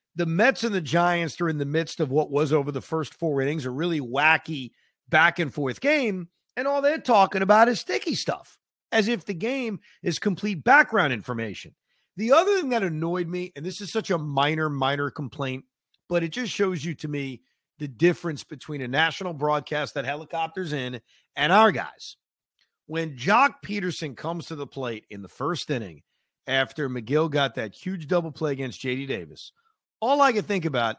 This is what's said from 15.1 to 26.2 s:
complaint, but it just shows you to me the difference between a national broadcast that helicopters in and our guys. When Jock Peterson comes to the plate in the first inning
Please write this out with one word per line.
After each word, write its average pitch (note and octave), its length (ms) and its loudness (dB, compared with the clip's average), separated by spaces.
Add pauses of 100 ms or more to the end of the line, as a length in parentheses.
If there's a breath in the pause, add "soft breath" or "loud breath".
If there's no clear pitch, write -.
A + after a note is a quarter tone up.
complaint, C3+ 540 -8 (440)
but E3+ 140 0
it E3+ 60 -2
just A#3 240 -6
shows F#3 320 -2
you E3 120 -4
to D#3 120 -10
me C3+ 340 -8 (380)
the D3 80 -8
difference D#3 560 0
between C#3+ 380 -10
a B2 60 -6
national D#3+ 440 0
broadcast D3 640 -2
that C3+ 100 -4
helicopters D#3+ 680 -6
in B2+ 280 -6 (340 soft breath)
and D3 180 2
our G#3+ 200 6
guys. F2+ 440 -8 (680)
When D#3+ 300 -4
Jock G#3 460 2
Peterson F3 520 -6
comes E3 320 -8
to E3 80 -10
the C#3+ 120 -8
plate B2 440 -8
in G2+ 120 -12
the F#2 60 -14
first D3+ 420 -4
inning G2 320 -6 (440)